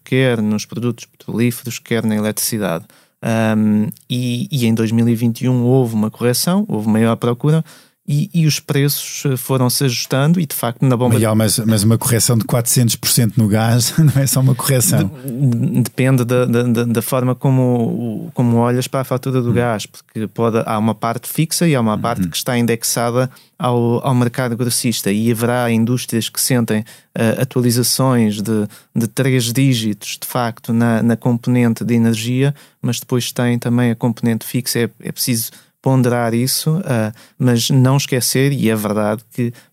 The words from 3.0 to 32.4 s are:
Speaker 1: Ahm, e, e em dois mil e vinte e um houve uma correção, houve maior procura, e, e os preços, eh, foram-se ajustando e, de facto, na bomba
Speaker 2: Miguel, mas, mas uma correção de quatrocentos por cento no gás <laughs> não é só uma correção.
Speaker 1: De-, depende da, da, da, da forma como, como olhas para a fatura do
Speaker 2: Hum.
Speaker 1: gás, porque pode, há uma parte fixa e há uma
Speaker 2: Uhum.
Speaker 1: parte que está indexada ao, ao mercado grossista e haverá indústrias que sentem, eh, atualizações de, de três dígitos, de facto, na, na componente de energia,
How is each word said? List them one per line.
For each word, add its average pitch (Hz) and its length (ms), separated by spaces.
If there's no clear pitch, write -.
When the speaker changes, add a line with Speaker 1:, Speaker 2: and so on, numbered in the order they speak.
Speaker 1:
Ahm, 110 640
e, 123 440
e 123 160
em 113 80
dois 110 160
mil 117 180
e 120 60
vinte 113 260
e 127 80
um 127 140
houve 123 320
uma 107 160
correção, 147 560
houve 107 200
maior 113 280
procura, 147 500
e, 147 240
e 165 140
os 147 140
preços, - 640
eh, 139 100
foram-se 127 480
ajustando 139 560
e, 170 60
de - 80
facto, 117 320
na 127 100
bomba 120 200
Speaker 2:
Miguel, 110 180
mas, 110 240
mas 110 240
uma 110 160
correção 117 400
de 104 80
quatrocentos 120 500
por - 140
cento 113 260
no 110 120
gás 113 460
<laughs> - 40
não 147 240
é 135 60
só 131 140
uma 131 120
correção. 117 560
Speaker 1:
De-, 127 560
depende 127 420
da, 123 220
da, 120 160
da, 120 220
da 117 180
forma 127 320
como, 120 1000
como 117 220
olhas 123 300
para 139 120
a 131 40
fatura 131 380
do 120 80
Speaker 2:
Hum. 117 40
Speaker 1:
gás, 117 340
porque - 400
pode, 113 400
há 113 100
uma 107 160
parte 113 340
fixa - 400
e 160 60
há 127 80
uma 110 140
Speaker 2:
Uhum. 104 60
Speaker 1:
parte 110 260
que 80 100
está 131 180
indexada 120 720
ao, 120 480
ao 135 80
mercado 123 420
grossista 117 560
e 110 200
haverá 117 400
indústrias 113 580
que - 100
sentem, 113 460
eh, 113 260
atualizações 120 1000
de, 107 280
de 117 120
três 127 440
dígitos, 117 680
de - 60
facto, 120 440
na, 117 300
na 117 160
componente 120 640
de 113 120
energia, 117 580